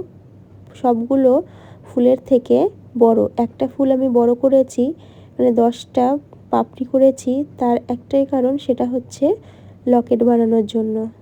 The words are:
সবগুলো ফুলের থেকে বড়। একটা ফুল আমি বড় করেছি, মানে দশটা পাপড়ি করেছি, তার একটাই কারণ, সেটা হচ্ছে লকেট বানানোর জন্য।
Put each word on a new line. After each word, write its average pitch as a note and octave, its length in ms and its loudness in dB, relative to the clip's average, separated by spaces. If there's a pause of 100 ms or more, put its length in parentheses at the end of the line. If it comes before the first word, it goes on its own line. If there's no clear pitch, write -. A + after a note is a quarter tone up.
(760)
সবগুলো B3 560 0 (520)
ফুলের B3+ 440 0
থেকে B3 300 2 (400)
বড়। A3+ 220 4 (180)
একটা A#3+ 300 -4
ফুল C4+ 240 -2
আমি C4 180 0
বড় A#3+ 260 2
করেছি, C4 480 0 (480)
মানে B3 200 0
দশটা A#3 540 0 (440)
পাপড়ি A#3 360 -4
করেছি, C4 460 0 (260)
তার A#3+ 180 0 (120)
একটাই C#4 380 -4
কারণ, C4+ 320 -2
সেটা B3 280 -4
হচ্ছে B3 400 -6 (600)
লকেট A#3+ 360 0
বানানোর A3+ 420 2
জন্য। A3 300 -4 (260)